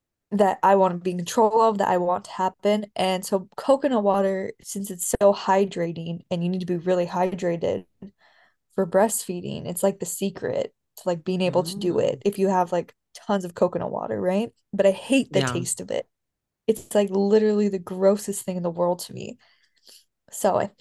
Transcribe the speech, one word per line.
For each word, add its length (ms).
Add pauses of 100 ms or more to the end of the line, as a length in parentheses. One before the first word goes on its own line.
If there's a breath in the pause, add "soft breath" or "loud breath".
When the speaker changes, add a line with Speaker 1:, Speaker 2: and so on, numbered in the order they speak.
(340)
Speaker 1:
that 300
I 120
want 200
to 40
be 120
in 60
control 440
of, 180
that 100
I 80
want 280
to 60
happen. 640
And 300
so 320
coconut 460
water, 500 (100)
since 280
it's 160 (140)
so 120
hydrating 880 (100)
and 120
you 60
need 120
to 60
be 100
really 300
hydrated 800 (920 soft breath)
for 120
breastfeeding, 800
it's, 160
like, 160
the 80
secret 680 (240)
to, 100
like, 180
being 160
able 220
to 160
do 200
it 200
Speaker 2:
Mm. 60
Speaker 1:
if 140
you 100
have, 240
like, 220 (200)
tons 300
of 100
coconut 360
water, 300
right? 320 (200)
But 140
I 40
hate 420
the 80
Speaker 2:
Yeah. 20
Speaker 1:
taste 380
of 100
it. 160 (600)
It's, 280
like, 160
literally 580
the 100
grossest 680
thing 120
in 60
the 80
world 300
to 120
me. 260 (920 soft breath)
So 260
I 240